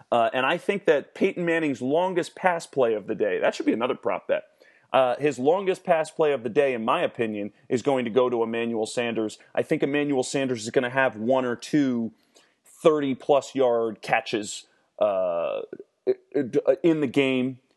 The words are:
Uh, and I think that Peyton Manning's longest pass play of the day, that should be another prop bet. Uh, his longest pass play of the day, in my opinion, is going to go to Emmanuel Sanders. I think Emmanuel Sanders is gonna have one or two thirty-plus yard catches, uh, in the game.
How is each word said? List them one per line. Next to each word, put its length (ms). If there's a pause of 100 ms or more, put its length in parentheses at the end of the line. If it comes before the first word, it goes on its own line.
(100)
Uh, 220
and 120
I 140
think 280
that 280
Peyton 300
Manning's 360
longest 540
pass 320
play 280
of 120
the 80
day, 240
that 160
should 100
be 80
another 220
prop 320
bet. 160 (500)
Uh, 280
his 180
longest 460
pass 260
play 220
of 100
the 60
day, 260
in 100
my 180
opinion, 500 (160)
is 120
going 240
to 60
go 180
to 140
Emmanuel 440
Sanders. 520 (160)
I 80
think 220
Emmanuel 400
Sanders 400
is 60
gonna 200
have 240
one 300
or 100
two 560 (720)
thirty-plus 720
yard 480
catches, 640 (340)
uh, 600 (1200)
in 180
the 60
game. 540 (160)